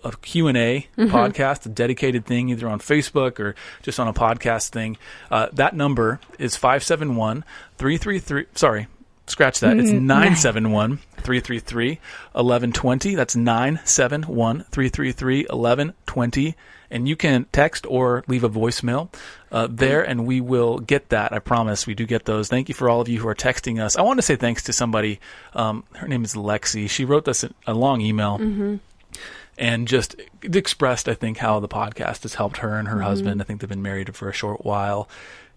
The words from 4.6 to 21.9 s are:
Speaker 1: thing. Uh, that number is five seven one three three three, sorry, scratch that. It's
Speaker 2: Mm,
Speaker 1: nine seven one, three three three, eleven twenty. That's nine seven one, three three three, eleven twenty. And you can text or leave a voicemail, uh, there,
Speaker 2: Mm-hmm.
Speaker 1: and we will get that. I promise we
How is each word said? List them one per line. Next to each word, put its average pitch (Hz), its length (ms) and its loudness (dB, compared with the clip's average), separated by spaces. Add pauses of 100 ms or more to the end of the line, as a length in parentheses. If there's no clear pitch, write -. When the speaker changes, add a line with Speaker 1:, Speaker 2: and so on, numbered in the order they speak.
Speaker 1:
thing. 110 280 -6 (320)
Uh, 110 240 2
that 139 220 2
number 139 440 2 (200)
is 127 160 -4
five 135 280 4
seven 147 340 0
one 110 260 -2 (340)
three 143 200 0
three 196 220 -2
three, 143 260 -4 (100)
sorry, 107 320 2 (400)
scratch - 320 2
that. 214 180 6
It's 110 140 4
Speaker 2:
Mm, 127 120 4
Speaker 1:
nine 151 340 6
seven 110 340 2
one, 110 280 2 (180)
three 123 240 0
three 117 180 -6
three, 120 400 -2 (340)
eleven 123 380 2
twenty. 131 440 0
That's 131 200 0
nine 120 480 2
seven 143 400 0
one, 123 480 0
three 131 180 0
three 131 220 -2
three, 131 380 0
eleven 123 440 2 (120)
twenty. 135 500 -2 (360)
And 120 180 -2
you 160 60 0
can 135 360 2
text - 380 2
or 127 380 2
leave 127 160 0
a 117 60 4
voicemail, 120 600 -2 (420)
uh, 113 180 0
there, 131 340 2
Speaker 2:
Mm-hmm. - 80 -4
Speaker 1:
and 117 160 -2
we 127 120 0
will 123 380 2
get - 320 0
that. 110 240 0
I 110 60 -4
promise 113 480 0
we 107 80 -4